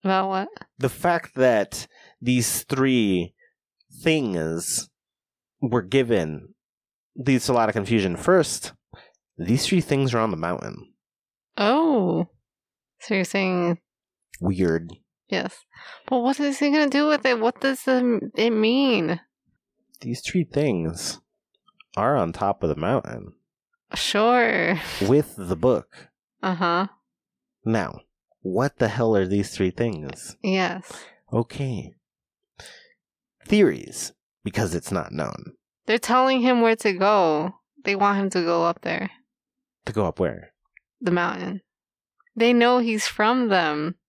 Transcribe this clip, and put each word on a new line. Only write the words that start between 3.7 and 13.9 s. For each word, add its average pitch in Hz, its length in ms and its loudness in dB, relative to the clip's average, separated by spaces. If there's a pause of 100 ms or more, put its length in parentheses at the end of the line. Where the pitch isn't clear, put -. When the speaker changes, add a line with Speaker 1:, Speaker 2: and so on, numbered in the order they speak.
Speaker 2:
things 90 880 -2 (720)
were 120 200 0
given 95 720 -2 (640)
leads 131 320 0
to 131 40 0
a - 20 2
lot 113 160 2
of 104 60 -4
confusion. 98 400 0
First, - 580 0 (640)
these 104 280 0
three 180 160 2
things 135 320 0
are 117 60 2
on 110 120 0
the 82 60 -4
mountain. - 560 -8 (640)
Speaker 1:
Oh. 208 720 0 (720)
So 208 140 -4
you're 190 100 2
saying 180 540 0 (600)